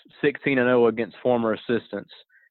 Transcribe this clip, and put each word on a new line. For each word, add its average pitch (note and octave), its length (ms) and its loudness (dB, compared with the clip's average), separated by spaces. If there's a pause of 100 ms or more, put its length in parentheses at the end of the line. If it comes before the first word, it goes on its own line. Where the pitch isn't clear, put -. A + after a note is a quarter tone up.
(220)
sixteen C#3 360 0
and B2 100 2
oh B2 200 4
against A2+ 340 -4
former A#2 320 0
assistants, G#2 560 -6 (400)